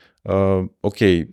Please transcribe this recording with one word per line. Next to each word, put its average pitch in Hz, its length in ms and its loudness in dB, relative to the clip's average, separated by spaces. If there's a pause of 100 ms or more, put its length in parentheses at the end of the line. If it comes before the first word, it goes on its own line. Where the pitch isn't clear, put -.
(220)
uh, 95 420 -2 (160)
ok, 101 220 -4 (320)